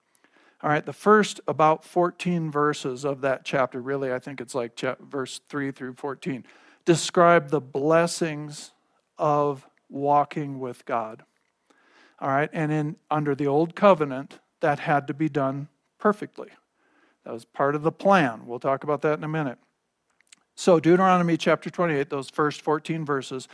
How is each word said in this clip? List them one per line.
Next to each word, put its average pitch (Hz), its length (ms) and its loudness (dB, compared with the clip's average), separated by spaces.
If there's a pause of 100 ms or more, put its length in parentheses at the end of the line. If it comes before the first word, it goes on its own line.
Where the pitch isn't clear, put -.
(600)
All 151 80 -2
right, 151 160 0
the 143 80 -10
first 208 520 4
about 156 380 2
fourteen 175 680 -2
verses 147 540 -2
of 139 180 -4
that 135 220 -2
chapter, 131 380 -2
really, 135 320 -4
I 127 60 -4
think 139 200 -12
it's 120 160 -12
like 120 220 -6
cha-, 135 220 -4
verse - 500 -10
three 139 220 -6
through 131 240 -12
fourteen, 135 500 -8 (400)
describe 170 640 4
the 147 100 0
blessings 151 1120 -2 (460)
of 147 500 0 (220)
walking 143 720 0
with 127 260 -10
God. 117 380 -6 (960)
All 143 100 -4
right, 143 240 0
and 151 180 -2
in, 151 240 -2 (160)
under 147 240 0
the 143 100 -4
old 156 300 0
covenant, 151 640 2 (220)
that 147 180 0
had 143 280 0
to 151 60 -6
be 156 140 -2
done 143 400 -4 (320)
perfectly. - 480 -2 (800)
That 123 80 -10
was 117 100 -12
part 143 320 -2
of 151 80 -6
the 156 80 2
plan. 139 540 2
We'll 120 140 -10
talk 135 260 -2
about 147 160 -2
that 156 160 0
in 165 80 -12
a 156 40 -8
minute. 151 280 -4 (960)
So 175 240 4
Deuteronomy 180 560 4
chapter 160 340 0
twenty-eight, 151 400 -2
those 139 200 -6
first 151 320 -2
fourteen 160 420 -4
verses, 135 500 -6